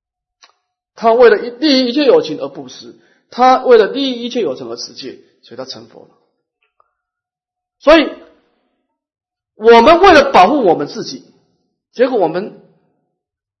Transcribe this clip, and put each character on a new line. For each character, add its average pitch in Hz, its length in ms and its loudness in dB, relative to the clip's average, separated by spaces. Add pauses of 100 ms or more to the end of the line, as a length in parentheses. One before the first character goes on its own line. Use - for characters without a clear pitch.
(960)
他 226 180 -2
为 240 160 4
了 208 80 2
利 262 440 -4
益 254 80 -2
一 240 40 -6
切 294 120 -2
有 175 180 2
情 147 160 -12
而 135 100 -10
布 135 200 -20
施， - 320 -20 (300)
他 254 340 0
为 247 140 4
了 196 100 0
利 269 240 -8
益 233 100 -12
一 240 60 -10
切 240 120 -8
有 147 140 -6
情 123 140 -16
而 117 80 -14
持 - 180 -20
戒， 117 300 -20 (180)
所 - 120 -20
以 - 20 -20
他 127 80 -16
成 113 220 -20
佛 - 160 -20
了。 - 80 -20 (1700)
所 320 200 4
以 277 100 -2 (1500)
我 226 280 4
们 330 180 4
为 381 120 6
了 294 200 2
保 190 160 4
护 269 160 -2
我 165 100 2
们 143 120 -6
自 208 180 -12
己， - 200 -16 (680)
结 247 180 -2
果 254 100 -4
我 170 100 -2
们 185 340 -10 (960)